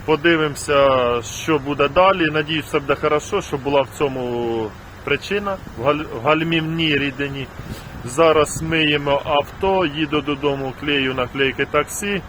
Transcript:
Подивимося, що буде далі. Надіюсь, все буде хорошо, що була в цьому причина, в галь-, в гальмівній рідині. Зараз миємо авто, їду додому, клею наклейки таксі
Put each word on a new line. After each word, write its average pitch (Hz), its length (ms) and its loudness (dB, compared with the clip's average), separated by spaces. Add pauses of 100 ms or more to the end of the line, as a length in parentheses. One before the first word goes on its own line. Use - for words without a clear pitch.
Подивимося, 139 1160 4
що 156 360 0
буде 139 300 2
далі. 180 440 4
Надіюсь, 156 320 -2
все - 140 -2
буде 139 160 2
хорошо, 151 460 0
що - 160 -6
була 139 240 2
в - 180 -4
цьому 120 720 -2 (340)
причина, 196 520 -2 (220)
в 120 80 -2
галь-, 147 180 2 (180)
в - 20 -10
гальмівній 160 760 2
рідині. 139 480 -4 (580)
Зараз 151 580 2
миємо 147 600 0
авто, 180 640 0
їду 151 340 -2
додому, 139 600 -2
клею 139 340 0
наклейки 131 500 0
таксі 180 640 -2